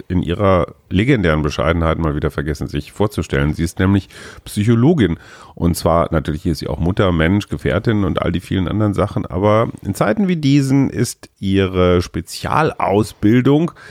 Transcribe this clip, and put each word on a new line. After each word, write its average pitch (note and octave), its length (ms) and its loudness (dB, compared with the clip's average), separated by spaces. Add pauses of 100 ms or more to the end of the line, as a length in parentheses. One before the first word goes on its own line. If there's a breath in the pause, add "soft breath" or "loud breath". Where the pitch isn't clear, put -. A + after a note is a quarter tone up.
in F2+ 140 0
ihrer F#2 520 0 (160)
legendären F#2+ 500 2
Bescheidenheit D#2+ 580 0
mal D#2 160 -2
wieder D2 160 -2
vergessen, D2 380 -6
sich - 240 -8
vorzustellen. D2+ 600 -2
Sie E2 100 -4
ist - 140 -4
nämlich F#2+ 320 2 (340 loud breath)
Psychologin A#2 760 2 (360 loud breath)
und E2+ 240 0
zwar, E2 340 0
natürlich D2+ 320 -2
ist E2 140 -2
sie - 100 -8
auch C#2 100 -6
Mutter, F#2 320 0
Mensch, F2 380 0
Gefährtin G#2 560 -2
und F#2 160 -2
all F2 120 -2
die F2 80 -4
vielen F#2+ 280 -4
anderen G#2 240 0
Sachen, F#2+ 320 -4
aber G#2 460 0 (120)
in G2+ 120 -4
Zeiten G3+ 340 0
wie F3+ 80 0
diesen C#3 540 2
ist - 400 -6 (100)
ihre F#2 600 2
Spezialausbildung B2+ 1700 0 (180 loud breath)